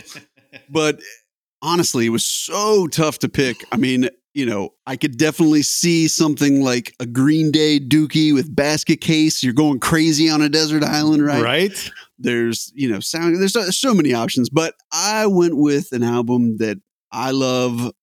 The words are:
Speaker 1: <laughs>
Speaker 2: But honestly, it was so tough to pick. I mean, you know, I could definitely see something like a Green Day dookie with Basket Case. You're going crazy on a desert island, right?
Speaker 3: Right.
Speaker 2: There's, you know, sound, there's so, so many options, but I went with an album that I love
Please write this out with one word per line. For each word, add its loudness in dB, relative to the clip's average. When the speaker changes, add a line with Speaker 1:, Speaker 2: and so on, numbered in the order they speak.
Speaker 1:
<laughs> -20
Speaker 2:
But 0
honestly, 0
it 2
was 0
so 0
tough -2
to -2
pick. -2
I -4
mean, 2
you -4
know, -4
I -12
could -4
definitely 2
see 0
something 2
like -2
a -8
Green 2
Day 2
dookie 2
with 0
Basket -2
Case. 0
You're 0
going 2
crazy 2
on 0
a 2
desert 0
island, 2
right? 0
Speaker 3:
Right. -2
Speaker 2:
There's, -2
you -2
know, -2
sound, -2
there's 0
so, -2
so 0
many 4
options, -2
but -2
I -2
went 2
with 0
an -2
album 0
that -4
I -6
love -2